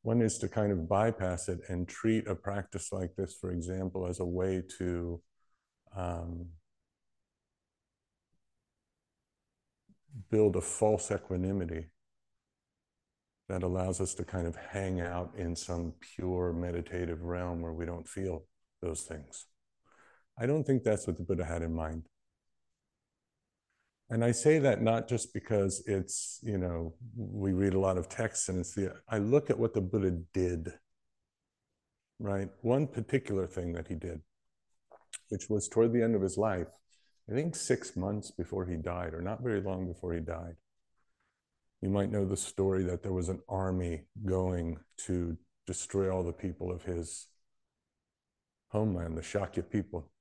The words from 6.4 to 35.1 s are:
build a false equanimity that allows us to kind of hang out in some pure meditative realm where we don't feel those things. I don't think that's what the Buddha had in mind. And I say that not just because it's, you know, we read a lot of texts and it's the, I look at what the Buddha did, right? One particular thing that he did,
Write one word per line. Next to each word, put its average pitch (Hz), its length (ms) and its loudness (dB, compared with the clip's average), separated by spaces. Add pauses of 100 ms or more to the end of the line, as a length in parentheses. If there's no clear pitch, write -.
build 107 260 8
a 92 40 2
false - 500 2
equanimity 92 760 -2 (1600)
that 92 140 0
allows 92 380 0
us 95 140 -2
to 90 100 -6
kind 87 220 -2
of 85 100 -4
hang 92 440 -4
out 87 360 -4
in 85 180 -2
some 85 460 -4
pure 90 520 -2
meditative 85 720 -4
realm 87 380 -4
where 82 120 -6
we 82 120 -4
don't 85 240 -8
feel 90 360 -4 (360)
those 82 220 -4
things. - 440 -12 (920)
I 113 80 0
don't 143 180 2
think 135 180 4
that's 107 240 2
what 87 100 0
the 92 60 -6
Buddha 87 220 0
had 82 180 -2
in 82 120 -2
mind. 80 320 -4 (2000)
And 113 120 4
I 120 100 6
say 156 260 8
that 120 240 6
not 113 260 4
just - 240 -2
because 98 540 2
it's, - 560 -2
you 104 160 -2
know, 85 360 -2 (220)
we 98 360 -2
read 95 200 4
a 95 80 4
lot 95 160 4
of 87 120 -2
texts - 400 -2
and 92 100 0
it's - 160 -4
the, 98 200 -2 (140)
I 110 100 0
look 127 300 4
at 107 100 4
what 117 140 2
the 107 80 2
Buddha 95 300 2 (240)
did, 90 380 0 (1500)
right? 98 300 0 (120)
One 131 260 4
particular 101 600 0
thing 87 260 -4
that 85 160 -6
he 87 60 -4
did, 80 260 -6 (1120)